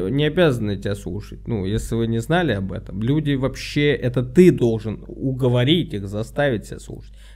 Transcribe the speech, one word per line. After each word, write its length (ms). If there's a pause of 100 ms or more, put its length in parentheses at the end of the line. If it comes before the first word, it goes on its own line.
(120)
не 140
обязаны 520
тебя 180
слушать. 520
Ну, 180
если 300
вы 120
не 140
знали 320
об 200
этом, 300
люди 320
вообще, 580
это 300
ты 280
должен 560
уговорить 840
их, 140
заставить 600
себя 120
слушать. 340 (220)